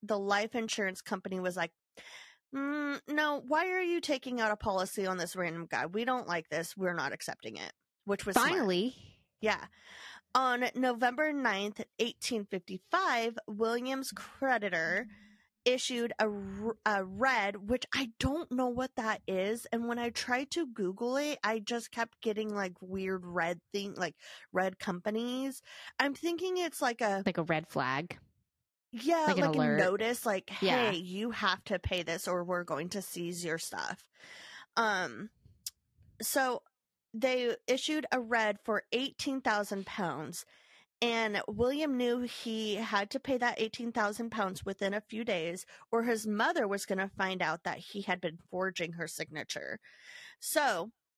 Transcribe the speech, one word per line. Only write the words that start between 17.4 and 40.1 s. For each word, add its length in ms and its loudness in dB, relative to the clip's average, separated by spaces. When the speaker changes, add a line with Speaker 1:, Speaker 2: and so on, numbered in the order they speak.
Speaker 1:
which 240 2
I 240 0
don't 340 0
know 180 2
what 260 -2
that 320 0
is. 460 0
And 140 0
when 120 -2
I 100 0
tried 420 -2
to 140 0
Google 520 0
it, 260 0
I 160 2
just 320 -4
kept 300 -4
getting, 340 0
like, 240 -2
weird 460 -4
red 340 0
thing, 220 -4
like, 200 -2
red 260 0
companies. 840 -2
I'm 160 4
thinking 420 0
it's 240 -2
like 200 2
a 240 2
Speaker 2:
Like 120 0
a 60 2
red 240 0
flag? 500 0
Speaker 1:
Yeah, 360 4
Speaker 2:
Like 100 6
an 100 6
Speaker 1:
like 80 4
a 40 4
Speaker 2:
alert? 200 6
Speaker 1:
notice, 460 2
like, 240 0
Speaker 2:
Yeah. 300 4
Speaker 1:
"Hey, 60 0
you 340 -2
have 340 0
to 120 0
pay 260 0
this 240 -2
or 160 0
we're 200 -2
going 260 -2
to 120 -4
seize 420 -6
your 160 -2
stuff." 480 -8
Um, 520 0
so 420 0
they 420 2
issued 440 2
a 100 4
red 420 2
for 280 0
eighteen 500 0
thousand 440 2
pounds, 600 -4